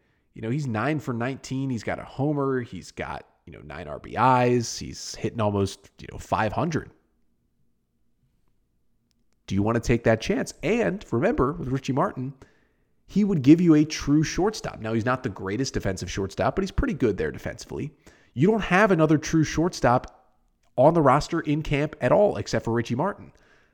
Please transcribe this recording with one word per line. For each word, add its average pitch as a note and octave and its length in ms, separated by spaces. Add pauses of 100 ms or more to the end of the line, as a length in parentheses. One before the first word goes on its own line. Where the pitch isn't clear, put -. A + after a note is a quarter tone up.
(340)
You - 100
know, A2 60
he's C#3+ 180
nine B2 320
for B2+ 140
nineteen. C3 560
He's A#2 140
got F#2 160
a - 40
homer. C#3 580
He's F#2+ 300
got, D2 340 (200)
you E2 60
know, G#1 140
nine D2+ 220
R C#2+ 120
B - 180
Is. B2 600
He's - 380
hitting - 260
almost, G2+ 480 (100)
you - 120
know, - 60
five G#2 360
hundred. C3+ 380 (2500)
Do - 80
you G2 60
wanna A2+ 200
take A#2+ 240
that A2+ 160
chance? G#3 320 (100)
And G3+ 480
remember, C#3+ 400
with D#3+ 160
Richie C3+ 260
Martin, C#3 400 (760)
he G3+ 160
would F#3+ 180
give D3+ 180
you E3 160
a D3+ 80
true D3+ 400
shortstop. - 560
Now, A2 140
he's A2+ 120
not B2+ 160
the A#2 80
greatest G2+ 440
defensive F#2 360
shortstop, F#2+ 460
but F#3+ 80
he's F#3+ 80
pretty - 220
good G#2+ 240
there D2+ 140
defensively. - 600 (420)
You D3+ 160
don't A3 140
have G3 280
another D#3+ 260
true D#3+ 260
shortstop - 880 (440)
on C#3+ 160
the E3+ 80
roster C#3+ 400
in D3+ 200
camp D3+ 400
at B2+ 100
all, F3+ 260
except G#2+ 280
for A2+ 80
Richie A#2 220
Martin. D#3 380 (400)